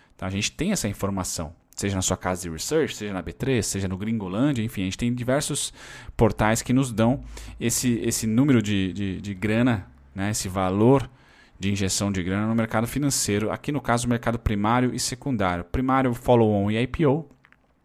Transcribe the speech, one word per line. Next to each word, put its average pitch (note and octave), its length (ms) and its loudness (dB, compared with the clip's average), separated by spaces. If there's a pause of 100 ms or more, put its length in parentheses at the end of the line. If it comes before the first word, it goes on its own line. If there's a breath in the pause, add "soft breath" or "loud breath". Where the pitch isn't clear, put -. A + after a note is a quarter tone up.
(180 soft breath)
Tá? - 100 -6
A - 20 -4
gente G2 200 -2
tem F3+ 220 -4
essa E3+ 160 -2
informação, F#2+ 640 -4 (220)
seja G2+ 180 -2
na F#2+ 80 0
sua F#2 140 0
casa F2+ 280 -4
de F2 60 -8
research, A#2+ 460 -2
seja G#2 160 -8
na F#2+ 100 -6
B E2 120 -8
três, B2 320 0
seja G2 200 -4
no F#2 120 -4
Gringolândia, A2 640 -2
enfim, G#2+ 200 -4
a - 20 0
gente F#2+ 120 -4
tem A#2+ 160 0
diversos B2+ 600 -2 (420 loud breath)
portais A2 460 2
que - 100 -2
nos B2+ 220 2
dão A#2 280 2 (380 loud breath)
esse, A#2 400 0
esse A#2 260 -2
número A#2+ 360 4
de, G2 320 0
de, F#2+ 260 -4
de G2 140 -8
grana, G#2+ 580 0 (240)
né? G2 160 -4
Esse - 160 -4
valor G2 600 4 (500 soft breath)
de F#2+ 100 -2
injeção G2+ 440 0
de F#2 100 -2
grana G2 240 -2
no A2+ 80 0
mercado A2+ 320 0
financeiro, A2 640 0
aqui C#3+ 220 -6
no C#3+ 80 -4
caso A#2+ 260 0
o - 20 0
mercado A#2 300 0
primário A#2 560 2
e B2 60 -4
secundário. G2 640 -2
Primário, C3 480 0
follow-on G#2+ 580 4
e A2 60 0
I B2 100 0
P C#3 180 0
O, D3 220 2 (580)